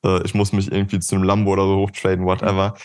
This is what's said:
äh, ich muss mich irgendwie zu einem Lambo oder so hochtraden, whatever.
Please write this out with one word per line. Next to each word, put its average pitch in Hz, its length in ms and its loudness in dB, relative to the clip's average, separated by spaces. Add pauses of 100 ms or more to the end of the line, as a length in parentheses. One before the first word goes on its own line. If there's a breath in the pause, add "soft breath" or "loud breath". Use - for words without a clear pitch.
äh, 92 200 2
ich 95 100 -6
muss 101 180 0
mich 101 200 -2
irgendwie 98 260 -2
zu - 160 -4
einem 95 100 2
Lambo 98 280 2
oder 98 120 2
so 98 120 2
hochtraden, 95 480 -2
whatever. 98 500 0 (100)